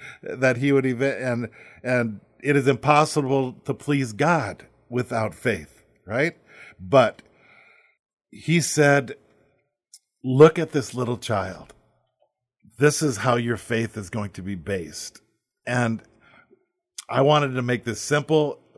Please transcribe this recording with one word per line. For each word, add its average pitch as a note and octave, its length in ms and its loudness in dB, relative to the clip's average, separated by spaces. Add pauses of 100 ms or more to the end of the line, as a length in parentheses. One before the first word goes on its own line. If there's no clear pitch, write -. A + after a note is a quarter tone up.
<laughs> - 140 -20
that B2+ 340 0
he C#3 160 0
would C3+ 140 2
even, C3 240 -2 (120)
and, A#2+ 260 -4 (340)
and A#2+ 380 -2 (200)
it C#3+ 140 0
is C3+ 140 4
impossible C3+ 840 2 (100)
to C#3 100 -4
please C3+ 380 -2
God C3+ 540 -2 (220)
without A#2 460 -4
faith, - 480 -6 (240)
right? C3+ 300 -2 (420)
But G#2 440 4 (1080)
he D#3+ 300 0
said, C#3+ 560 2 (1040)
"Look C#3+ 360 8
at D#3+ 140 -4
this C3 220 -4
little B2 240 -4
child. F#2+ 560 -6 (1040)
This D3 240 2
is C3 160 -2
how A#2+ 180 0
your A#2+ 200 -2
faith A2+ 400 -4
is F#2+ 140 -12
going G2+ 200 -6
to - 120 -16
be G2 120 -8
based." E2+ 680 -10 (460)
And A#2+ 360 -2 (1080)
I B2+ 120 2
wanted C#3+ 320 2
to B2+ 80 -2
make A#2+ 220 -2
this A2 160 -6
simple, D3 600 0 (180)